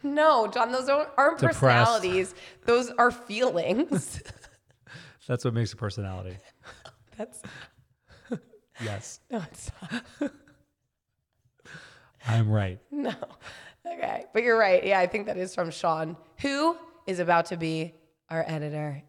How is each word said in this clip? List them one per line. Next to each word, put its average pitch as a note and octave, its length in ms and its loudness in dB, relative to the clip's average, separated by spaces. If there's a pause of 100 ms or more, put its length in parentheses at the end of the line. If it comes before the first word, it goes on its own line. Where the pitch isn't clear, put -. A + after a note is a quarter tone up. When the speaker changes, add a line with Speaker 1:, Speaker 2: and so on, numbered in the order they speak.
Speaker 1:
No, C#4+ 460 4
John, A#3 240 0
those B3+ 160 -2
aren't, D4 280 2
aren't D4 220 4
Speaker 2:
Depressed. - 220 2
Speaker 1:
personalities. F#3 720 4 (320)
Those A#3+ 240 2
are A#3+ 220 4
feelings. A3 1080 -2 (520)
<laughs> - 540 -20
Speaker 2:
That's A#2+ 160 -2
what A#2+ 100 0
makes A2+ 180 -2
a - 40 -16
personality. F#2 600 -8 (400)
Speaker 1:
<laughs> - 400 -20
That's - 240 -12 (1400)
Speaker 2:
Yes. G#2 380 -10 (100)
Speaker 1:
No, A#3 100 -4 (120)
it's - 180 -16 (500)
not. C#4+ 120 -4
<laughs> - 0 - (1900)
Speaker 2:
I'm A2 240 2
right. G2 280 0 (120)
Speaker 1:
No. C#4+ 220 -4 (760)
Okay. E4+ 460 -6
But A3+ 100 0
you're A#3 160 4
right. F#3+ 260 6
Yeah, G3 160 4
I F3+ 60 4
think G#3 200 -4
that G#3 100 -4
is F#3 180 -6
from E3+ 160 -4
Sean, D#3+ 460 -2 (220)
who D4 380 0 (300)
is F#3+ 120 -4
about E3+ 280 2
to F3+ 100 -8
be D#3+ 380 -4 (360)
our E3 160 -2
editor. D3+ 640 -6